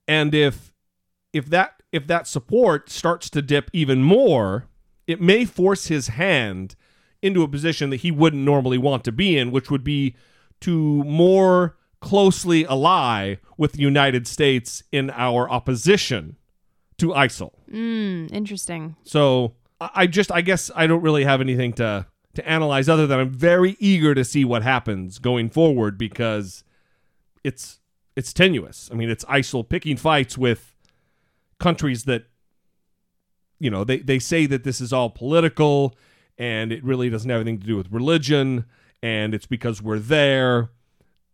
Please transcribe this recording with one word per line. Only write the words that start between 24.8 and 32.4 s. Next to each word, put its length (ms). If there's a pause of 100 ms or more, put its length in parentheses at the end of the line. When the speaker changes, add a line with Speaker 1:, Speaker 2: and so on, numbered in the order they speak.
Speaker 1:
going 280
forward 480
because 680 (800)
it's, 340 (380)
it's 160
tenuous. 600
I 40
mean, 140
it's 160
isil 420
picking 280
fights 400
with 380 (840)
countries 460
that, 220 (1300)